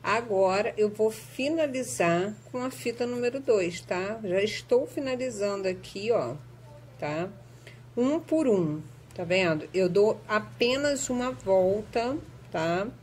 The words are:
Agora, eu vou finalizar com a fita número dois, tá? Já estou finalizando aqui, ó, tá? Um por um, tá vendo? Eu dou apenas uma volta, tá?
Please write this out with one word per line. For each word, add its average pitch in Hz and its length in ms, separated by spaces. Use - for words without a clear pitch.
Agora, 202 680
eu 214 100
vou 220 220
finalizar 254 1200
com 254 80
a 254 100
fita 240 380
número 240 320
dois, 190 420
tá? 196 420
Já 185 160
estou 240 460
finalizando 226 840
aqui, 196 440
ó, 156 240
tá? 156 280
Um 277 220
por 320 280
um, 160 360
tá 180 80
vendo? 170 500
Eu 185 160
dou 202 380
apenas 254 800
uma 247 220
volta, 214 840
tá? 170 360